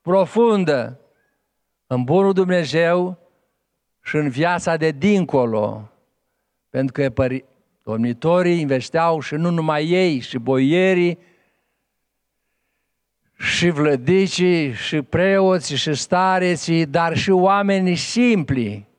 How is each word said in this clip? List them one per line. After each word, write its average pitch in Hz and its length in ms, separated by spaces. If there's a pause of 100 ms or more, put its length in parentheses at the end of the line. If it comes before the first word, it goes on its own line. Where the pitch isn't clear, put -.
profundă 175 960 (880)
în 127 160
bunul 190 300
Dumnezeu 180 840 (840)
și - 120
în 151 140
viața 165 480
de 156 140
dincolo, 123 1000 (800)
pentru 131 240
că 135 160
pări-, 131 360 (380)
domnitorii 160 760
investeau 156 600
și 139 160
nu 170 140
numai 160 380
ei, 175 320
și 123 180
boierii, 170 840 (2250)
și - 320
vlădicii, 160 1000
și 147 300
preoții, 185 760
și 147 180
stareții, 180 920
dar 165 320
și - 140
oamenii 190 640
simpli. 135 920 (120)